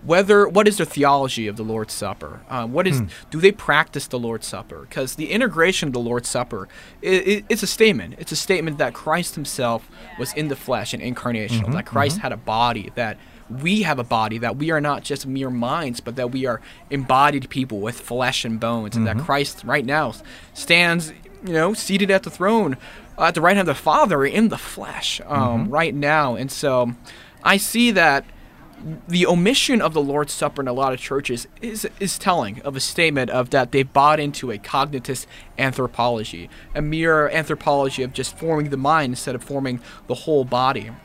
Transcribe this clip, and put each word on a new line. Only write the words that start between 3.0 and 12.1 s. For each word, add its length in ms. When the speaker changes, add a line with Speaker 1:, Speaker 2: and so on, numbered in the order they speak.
Speaker 2:
Hmm. 60
Speaker 1:
do 100
they 120
practice 540
the 120
Lord's 280
Supper? 440
'Cause 240
the 160
integration 580
of 60
the 60
Lord's 280
Supper, 400
i-, 40
i-, 420
it's 140
a 40
statement. 520
It's 140
a 40
statement 420
that 160
Christ 400
himself 540
was 160
in 140
the 80
flesh 360
and 100
incarnational, 600
Speaker 2:
Mm-hmm, 100
Speaker 1:
that 140
Christ 300